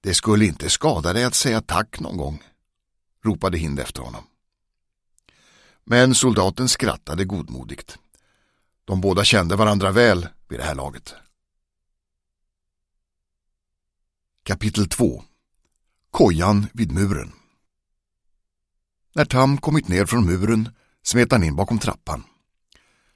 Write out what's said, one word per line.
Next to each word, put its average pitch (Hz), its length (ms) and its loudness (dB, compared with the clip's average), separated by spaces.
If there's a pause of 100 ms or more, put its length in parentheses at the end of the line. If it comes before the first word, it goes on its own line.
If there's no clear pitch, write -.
"Det 95 120 -4
skulle 107 320 2
inte 85 240 -4
skada 90 440 -2
dig 117 100 0
att 123 120 -2
säga 110 260 0
tack - 380 -6
någon - 180 -10
gång", 73 260 -8 (800)
ropade 95 340 -2
Hind 73 220 -6
efter 64 220 -10
honom. 60 220 -16 (1600)
Men 123 320 4
soldaten 113 540 2
skrattade 92 560 -2
godmodigt. 69 720 -10 (880)
De 95 160 -2
båda 95 220 2
kände 98 320 2
varandra 101 360 2
väl 98 360 4 (200)
vid - 120 -10
det - 40 -10
här 76 120 -6
laget. 71 400 -12 (3250)
Kapitel 95 460 -2
två. 76 340 -2 (880)
Kojan 101 640 2
vid 107 180 -4
muren. 95 400 -2 (1800)
När 151 120 2
Tam 135 320 2
kommit 147 300 0
ner 90 180 2
från 117 200 2
muren 107 500 0 (280)
smet 120 280 2
han 117 120 2
in 78 120 -2
bakom 98 240 -2
trappan. 80 440 -8 (920)